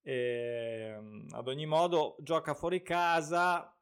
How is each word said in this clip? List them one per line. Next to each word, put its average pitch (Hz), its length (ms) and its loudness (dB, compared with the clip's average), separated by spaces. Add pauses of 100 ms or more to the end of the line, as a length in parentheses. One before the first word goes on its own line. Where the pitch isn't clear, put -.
Ehm, 117 1300 -4
ad 120 180 -6
ogni 147 160 -4
modo 160 540 4
gioca 156 340 0
fuori 175 280 -2
casa 170 1000 2